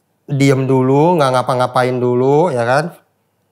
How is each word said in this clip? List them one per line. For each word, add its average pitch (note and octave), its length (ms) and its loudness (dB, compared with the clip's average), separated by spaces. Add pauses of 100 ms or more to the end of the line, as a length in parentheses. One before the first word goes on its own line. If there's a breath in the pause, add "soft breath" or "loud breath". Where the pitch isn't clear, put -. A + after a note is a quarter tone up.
(240)
Diem C#3 400 0
dulu, C3+ 520 2
nggak C#3 160 0
ngapa-ngapain B2+ 640 -2
dulu, B2+ 520 0
ya B2 160 -2
kan? D3 320 -2 (560)